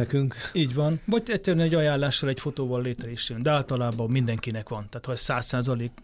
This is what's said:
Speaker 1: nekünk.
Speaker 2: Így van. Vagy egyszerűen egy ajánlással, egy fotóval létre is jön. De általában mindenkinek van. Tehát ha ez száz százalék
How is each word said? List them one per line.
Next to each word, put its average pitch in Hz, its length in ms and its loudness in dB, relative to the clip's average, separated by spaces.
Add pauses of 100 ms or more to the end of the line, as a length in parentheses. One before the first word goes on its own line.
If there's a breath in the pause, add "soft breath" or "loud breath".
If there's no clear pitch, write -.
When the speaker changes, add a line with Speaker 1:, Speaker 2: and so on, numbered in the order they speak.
Speaker 1:
nekünk. 135 320 0 (180 loud breath)
Speaker 2:
Így 143 200 2
van. 151 320 2
Vagy 226 260 2
egyszerűen 170 340 4
egy 160 80 4
ajánlással, 147 560 2
egy 131 100 -2
fotóval 127 420 -2
létre 120 300 -4
is - 180 -6
jön. 117 140 -4
De 151 80 4
általában 120 580 0
mindenkinek 117 600 0
van. 107 200 -6
Tehát - 160 -12
ha 131 60 -4
ez 120 100 -2
száz 123 240 0
százalék 123 460 0 (120)